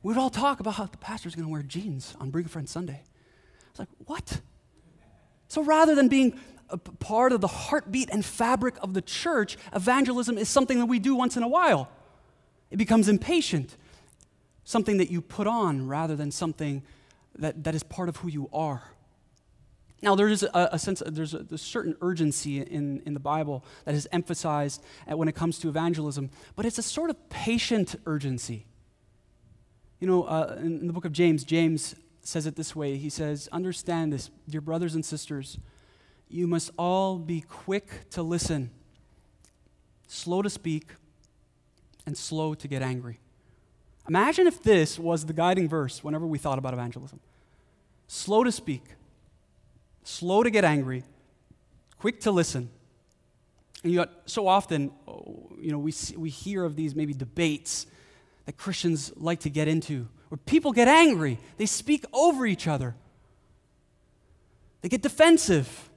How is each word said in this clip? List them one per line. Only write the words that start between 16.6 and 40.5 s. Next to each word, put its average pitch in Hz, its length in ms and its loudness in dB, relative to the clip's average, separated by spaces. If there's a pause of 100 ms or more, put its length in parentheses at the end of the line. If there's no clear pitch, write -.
that, 151 280 -6
that 160 100 -2
is 151 80 -2
part 180 280 -6
of - 80 -10
who 180 100 -8
you 147 260 -6
are. 147 300 -4 (1200)
Now, 202 100 4
there 202 140 6
is 208 160 2
a, 175 300 2
a 170 40 -2
sense, - 260 -4
there's 156 300 -6
a, - 60 -8
there's - 220 -12
a - 40 -14
certain - 340 -4
urgency 151 640 -2
in, 143 460 -4
in 147 80 -4
the 139 40 -8
Bible 143 460 -4 (200)
that 147 100 -2
is 147 160 -4
emphasized 151 720 -2 (240)
at, 156 100 -4
when 160 100 0
it 156 60 0
comes 165 260 -2
to 165 80 -6
evangelism, 151 640 -2 (260)
but 226 120 -2
it's 233 100 -4
a 226 60 -4
sort 330 260 -4
of - 200 -8
patient 220 680 0 (100)
urgency. 131 640 -4 (1400)
You 185 40 0
know, 180 180 6
uh, - 340 -2
in, 165 220 -4
in 170 60 -4
the 170 40 -2
book 175 140 -8
of 160 80 -4
James, 160 320 4
James 165 500 2 (280)
says 156 220 -6
it 156 120 -6
this 160 180 -8
way. 143 220 -4
He 147 120 -6
says, 147 440 -6
"Understand 170 580 -2
this, 127 200 -6 (180)
dear 156 100 -6
brothers 160 360 -4
and 160 100 -2
sisters, 143 520 -8 (720)
you 175 180 -4
must 170 320 0
all 185 400 0
be 165 220 -4
quick - 720 -8
to 180 120 -8
listen, 160 500 -2 (1400)
slow 175 320 -4
to 202 80 -2
speak, 160 460 -6 (1120)